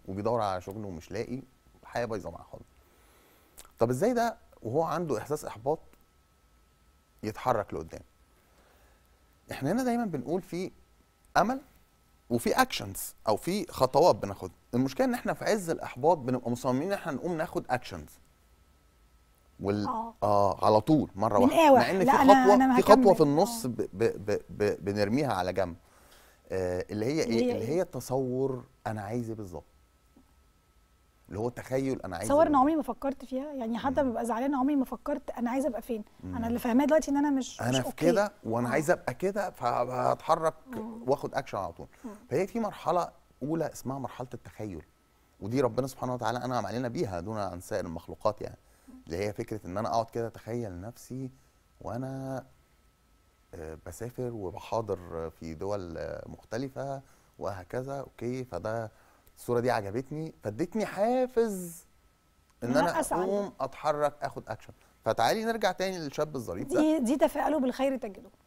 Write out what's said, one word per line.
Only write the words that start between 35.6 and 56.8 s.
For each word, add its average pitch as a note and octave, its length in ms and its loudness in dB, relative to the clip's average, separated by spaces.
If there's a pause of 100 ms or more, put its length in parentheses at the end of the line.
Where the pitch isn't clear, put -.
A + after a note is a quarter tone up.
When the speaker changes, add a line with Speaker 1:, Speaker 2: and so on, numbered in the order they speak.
Speaker 2:
أبقى A3+ 140 -4
فين. A3 220 -6 (200)
أنا - 140 -6
Speaker 1:
مم. A3+ 60 -4
Speaker 2:
اللي A#3 140 -2
فاهماه B3 260 4
دلوقتي D#4 260 4
إن C#4 60 2
أنا D4 140 2
مش، C4+ 300 -2
Speaker 1:
أنا A#2 100 0
Speaker 2:
مش C3 80 2
Speaker 1:
في B2 80 0
Speaker 2:
أوكي. - 200 -2
Speaker 1:
كده G3 260 4 (120)
وأنا A#2 240 0
Speaker 2:
آه. A#2+ 40 -2
Speaker 1:
عايز D3+ 180 2
أبقى C#3+ 240 0
كده، F#3+ 360 -4
فهتحرك B2+ 1040 0 (120)
Speaker 2:
مم. A3+ 440 -10
Speaker 1:
وآخد C#3 240 -2
أكشن - 240 -4
على F2+ 140 -6
طول. - 140 -14 (180)
Speaker 2:
مم. A#3+ 60 -12 (200)
Speaker 1:
فهي E3+ 160 0
في A#3 140 -6
مرحلة F3 500 -2 (320)
أولى D3+ 300 -2
اسمها C3 260 -8
مرحلة C3 360 -10
التخيل، - 480 -12 (580)
ودي A#2 200 -2
ربنا B2 260 0
سبحانه B2+ 280 -6
وتعالى B2 300 -2
أنعم A#2+ 220 -2
علينا A#2+ 220 -4
بيها A2+ 320 -4
دون G#2+ 180 -6
عن F#2 220 -6
سائر F#2 240 -4
المخلوقات، E2+ 580 -4
يعني. F2+ 160 -10 (300)
Speaker 2:
مم. - 60 -20 (120)
Speaker 1:
اللي D#2+ 100 -6
هي G#2 160 -2
فكرة A2+ 340 -8
إن F2+ 120 -6
أنا A2 100 -2
أقعد A2+ 220 -2
كده A#2 160 -4
أتخيل A2 540 -8
نفسي B2+ 500 -12 (500)
وأنا، C3 640 -8 (1120)
آه، D#2+ 320 -12
بسافر A#2+ 460 -8
وبحاضر F2+ 1000 -6 (100)
في D#2+ 140 -10
دول، F#2 440 -6
آه، D#2 300 -8
مختلفة C3+ 720 -8 (380)